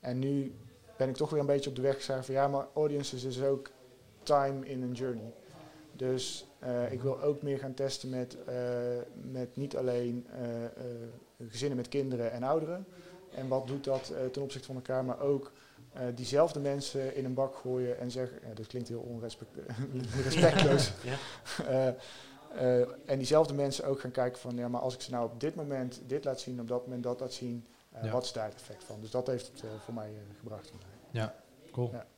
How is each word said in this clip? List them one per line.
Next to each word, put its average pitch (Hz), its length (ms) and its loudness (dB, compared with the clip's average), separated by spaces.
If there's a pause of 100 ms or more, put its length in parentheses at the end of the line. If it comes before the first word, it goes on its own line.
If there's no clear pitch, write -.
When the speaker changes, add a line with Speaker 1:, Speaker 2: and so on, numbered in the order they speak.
Speaker 1:
En 123 180 -2
nu 139 360 0 (420)
ben 131 120 2
ik 127 80 -2
toch 147 140 0
weer 151 100 2
een 143 60 2
beetje 143 240 4
op 123 60 -6
de 127 60 -2
weg 135 140 4
geslagen 131 280 -2
van, 135 100 -2
ja, 139 140 6
maar 139 260 0
audiences 143 500 2
is 127 180 -2
ook 139 280 2 (520)
time 139 460 4
in 127 140 -4
een 127 100 -2
journey. 117 400 -4 (600)
Dus, 127 540 -2 (120)
eh, 123 340 0
ik 123 100 -4
wil 131 200 0
ook 147 200 2
meer 139 160 0
gaan 131 160 -6
testen 135 340 -2
met, 127 360 -2
eh, 123 100 -4 (760)
met 127 260 -4
niet 139 200 -2
alleen, 123 560 2
eh, 120 320 -4
eh, 117 60 -6 (760)
gezinnen 127 280 -2
met 120 120 -2
kinderen 127 440 0
en 120 100 -4
ouderen. 160 440 0 (480)
En 131 140 -6
wat 131 180 2
doet 135 180 -4
dat, 135 260 0
eh, 147 160 -2
ten 131 160 -4
opzichte 135 240 -6
van 131 100 -6
elkaar, 127 280 0
maar 127 160 -2
ook, 139 320 2 (400)
eh, 131 100 -6 (120)
diezelfde 143 460 4
mensen 139 560 0
in 135 80 0
een 127 100 0
bak 135 220 2
gooien 127 420 0
en 123 120 -2
zeggen, 127 280 -4 (100)
ja, 110 60 -8
dat 110 120 -8
klinkt 123 220 -6
heel 117 120 -4
onrespect-, 117 560 -8 (400)
<laughs> 127 280 0
respectloos. 156 680 8 (120)
Speaker 2:
Ja. 127 120 0 (500)
Speaker 1:
Eh, 131 220 6 (920)
eh, 123 80 6 (180)
en 139 120 2
diezelfde 143 360 6
mensen 139 300 0
ook 139 160 2
gaan 131 100 -4
kijken 123 300 0
van, 123 160 -4
ja, 120 120 -2
maar 120 120 0
als 127 140 0
ik - 60 -12
ze - 100 -8
nou 120 200 0
op 117 100 -10
dit 156 140 0
moment 135 520 -4
dit 143 180 -2
laat 131 160 -2
zien, 123 200 -6
op 113 80 -6
dat 123 180 0
moment 123 160 -6
dat 123 180 -2
laat 123 120 -4
zien, 120 340 -6 (260)
eh, 113 120 -6
Speaker 2:
Ja. 110 60 0
Speaker 1:
wat 120 140 2
is - 80 -4
daar 110 120 -2
het 104 100 -6
effect - 300 -16
van? 107 160 -10
Dus 110 100 -10
dat 127 160 0
heeft 123 260 0
het, - 100 -14
eh, 110 60 -8 (160)
voor 120 100 -8
mij, 107 140 -6
eh, 101 300 -14
gebracht. 104 340 -12 (400)
Speaker 3:
Ja, 110 220 0 (380)
cool. 123 200 0
Speaker 1:
Ja. 117 140 -8 (120)